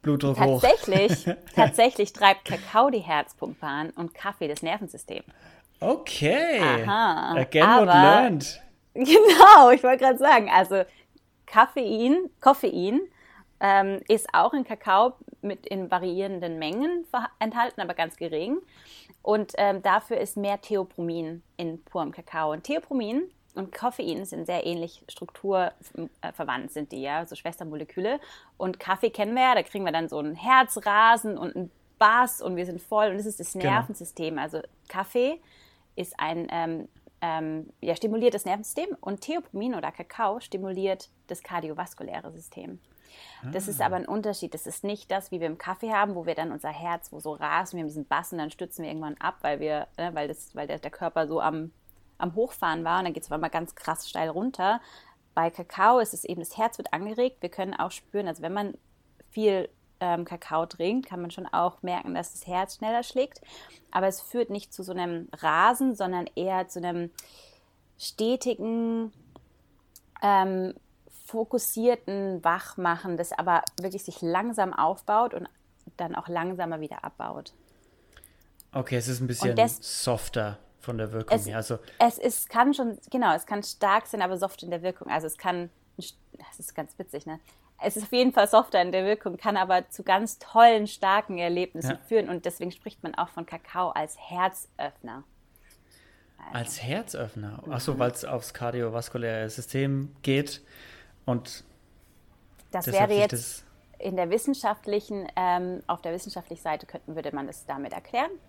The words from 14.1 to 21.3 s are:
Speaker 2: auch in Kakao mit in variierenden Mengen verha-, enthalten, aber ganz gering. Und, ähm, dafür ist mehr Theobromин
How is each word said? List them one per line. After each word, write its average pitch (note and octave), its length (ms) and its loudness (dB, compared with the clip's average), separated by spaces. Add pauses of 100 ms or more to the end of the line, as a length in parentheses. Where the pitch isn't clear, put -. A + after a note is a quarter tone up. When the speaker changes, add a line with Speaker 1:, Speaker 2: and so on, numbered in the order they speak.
Speaker 2:
auch F#3+ 220 4
in C4+ 80 0
Kakao A3 520 2 (280)
mit G3+ 240 -8
in F#3+ 240 -6
variierenden F3+ 720 -4
Mengen C#4+ 520 -4
verha-, A#3+ 160 -4 (120)
enthalten, A3+ 400 -2
aber F3 140 -6
ganz E3 220 -4
gering. F3 420 -4 (640)
Und, G#3+ 360 0
ähm, G3 240 2
dafür G#3 360 0
ist - 180 -6
mehr G3+ 240 -4
Theobromин E3+ 840 -6 (140)